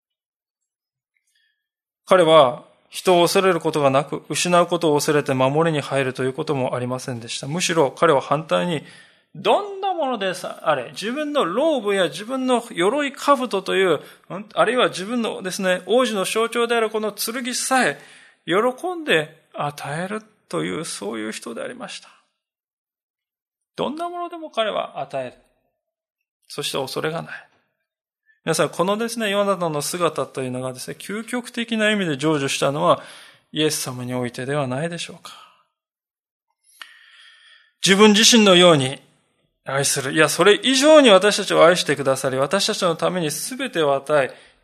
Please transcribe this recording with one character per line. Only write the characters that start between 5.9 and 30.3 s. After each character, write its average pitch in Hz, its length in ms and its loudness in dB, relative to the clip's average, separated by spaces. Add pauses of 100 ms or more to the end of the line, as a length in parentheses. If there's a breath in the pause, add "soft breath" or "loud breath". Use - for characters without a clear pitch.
る 127 100 -4
と 135 120 -6
い - 20 -2
う 131 60 -4
こ 156 100 -6
と 147 120 -4
も 131 200 -2
あ 127 40 -4
り 123 80 -6
ま 127 120 -6
せ 131 140 -10
ん 117 80 -10
で 117 80 -16
し - 100 -8
た。 139 80 -10
む 160 140 -4
し 175 120 -2
ろ 160 180 2
彼 165 200 4
は 135 100 6
反 151 240 -2
対 180 220 -2
に、 160 160 -4 (500 loud breath)
ど 392 440 -2
ん 381 40 -10
な 392 120 -2
も 320 180 -2
の 247 60 -4
で 190 160 -4
さ、 - 300 -12
あ 160 120 2
れ、 127 160 -8
自 185 200 -8
分 294 220 -6
の 262 120 0
ロ 262 340 0
ー - 20 -12
ブ 202 140 -2
や 190 100 0
自 156 200 -8
分 262 220 -6
の 240 240 0
鎧 262 420 0
兜 254 480 0
と 185 140 -4
い 190 100 2
う、 156 160 2 (280 loud breath)
う 165 80 -12
ん、 214 160 -16
あ 175 120 2
る 226 80 -2
い - 40 -2
は 202 120 2
自 160 140 -10
分 233 180 -4
の 208 200 -6
で 185 100 -8
す 190 100 -8
ね、 180 260 0
王 247 180 4
子 214 60 -4
の 190 140 -2
象 226 220 -2
徴 233 200 -2
で 233 80 0
あ 233 40 0
る 220 100 0
こ 220 100 -4
の 214 120 -4
剣 240 420 -8
さ 247 320 0
え 143 120 -2 (480 loud breath)
喜 165 100 0 (400)
ん 330 80 -10
で 165 500 -2
与 147 520 -8
え - 20 -10
る 214 140 -10 (260)
と 165 160 -6
い 175 160 -6
う、 165 60 -10
そ 202 280 -10
う 226 60 -8
い 214 100 -8
う - 20 -10
人 - 220 -12
で 226 80 -10
あ 135 60 -10
り 131 80 -14
ま - 140 -16
し - 120 -16
た。 - 80 -20 (1700)
ど 175 140 -4
ん 285 60 -12
な 339 140 -8
も 349 100 -12
の 339 100 -10
で 339 80 -16
も 311 140 -16
彼 220 180 -4
は 180 300 -8
与 135 260 -8
え 123 60 -12
る。 - 60 -20 (1120)
そ - 140 -12
し 143 100 -6
て 156 60 -4
恐 135 240 -6
れ 160 100 -4
が 165 120 -8
な - 100 -16
い。 - 140 -20 (960)
皆 165 80 -2
さ 160 120 2
ん、 147 40 -4
こ - 140 -4
の 196 120 0
で 226 140 -6
す 233 100 -10
ね、 214 120 -4
ヨ 202 120 0
ナ 196 140 -2
タ 175 100 -4
ン 156 60 -4
の 147 80 -4
姿 160 460 -4
と 135 160 -8